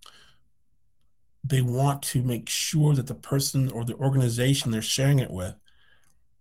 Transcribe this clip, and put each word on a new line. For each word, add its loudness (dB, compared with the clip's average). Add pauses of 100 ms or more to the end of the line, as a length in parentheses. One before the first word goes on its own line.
(1400)
they 2
want 0
to -2
make -4
sure 2
that 0
the -8
person -2
or -6
the -6
organization 2
they're 0
sharing 2
it -2
with -8 (880)